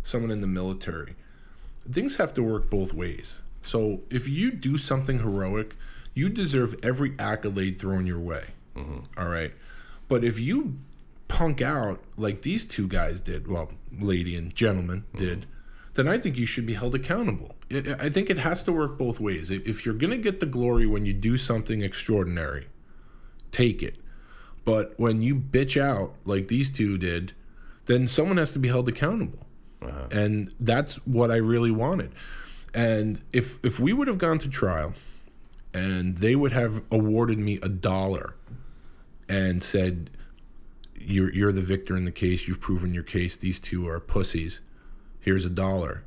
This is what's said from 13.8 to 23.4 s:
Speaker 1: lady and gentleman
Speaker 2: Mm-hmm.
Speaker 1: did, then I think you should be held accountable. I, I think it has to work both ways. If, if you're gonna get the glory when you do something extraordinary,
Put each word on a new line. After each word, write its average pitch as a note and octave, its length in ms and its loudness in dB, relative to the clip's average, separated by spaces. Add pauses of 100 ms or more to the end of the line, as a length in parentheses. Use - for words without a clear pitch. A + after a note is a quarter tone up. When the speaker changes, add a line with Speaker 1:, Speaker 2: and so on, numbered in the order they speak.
Speaker 1:
lady F2 380 0
and E2+ 180 -6
gentleman F#2+ 500 2 (100)
Speaker 2:
Mm-hmm. - 100 -2
Speaker 1:
did, F2+ 220 -4 (480)
then C3+ 120 4
I G3+ 120 4
think F3 180 -2
you A#2+ 80 2
should A2+ 220 -2
be A2+ 80 -2
held A#2+ 200 0
accountable. D3+ 600 -2 (180)
I, C3+ 280 -2
I C#3+ 100 0
think G3 180 2
it F#3+ 100 4
has E3 260 0
to F3+ 80 2
work D3+ 260 0
both A#2+ 200 0
ways. F#2 320 -2
If, F#2+ 160 -2
if A2 200 -4
you're A2 80 0
gonna F3+ 240 0
get G3+ 220 0
the E3 60 2
glory A#2+ 400 6
when G#2 200 4
you G2+ 80 4
do A2 240 4
something A2 420 0
extraordinary, F2 880 0 (840)